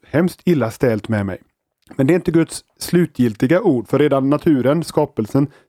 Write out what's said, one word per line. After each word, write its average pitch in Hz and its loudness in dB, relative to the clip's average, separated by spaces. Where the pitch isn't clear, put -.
hemskt 175 -2
illa 131 0
ställt 113 -2
med 104 -2
mig. 92 -8
Men 135 0
det 156 2
är - 4
inte 180 -2
Guds 165 -2
slutgiltiga 156 0
ord, 131 0
för 139 0
redan 139 2
naturen, 147 0
skapelsen, 139 -2